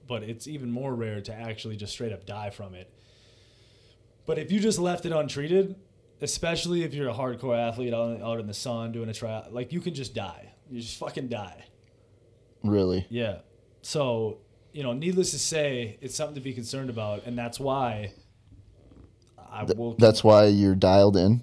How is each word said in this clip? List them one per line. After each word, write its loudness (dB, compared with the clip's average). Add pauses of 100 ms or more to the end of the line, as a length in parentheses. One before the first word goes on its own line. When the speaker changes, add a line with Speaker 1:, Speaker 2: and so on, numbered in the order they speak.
Speaker 1:
but -8
it's -12
even -10
more -6
rare -6
to -12
actually -12
just -12
straight -8
up -12
die -10
from -16
it. -20 (1300)
But -2
if -6
you 2
just 2
left -2
it -4
untreated, 0 (460)
especially -2
if -6
you're -4
a -4
hardcore -2
athlete -2
out, -2
out -6
in -8
the -10
sun -6
doing -6
a -8
trial, -8
like, -8
you -4
can -6
just -10
die. -12 (160)
You -10
just -14
fucking -8
die. -10 (1000)
Speaker 2:
Really? 2
Speaker 1:
Yeah. -6 (420)
So, -2 (320)
you -10
know, -4
needless 0
to -6
say, -2
it's -12
something -6
to -10
be -8
concerned -8
about, -6
and -8
that's -6
why -2 (1400)
I -8
Speaker 2:
Th-, 2
Speaker 1:
will -4
Speaker 2:
that's 8
why 12
you're 6
dialed 8
in 6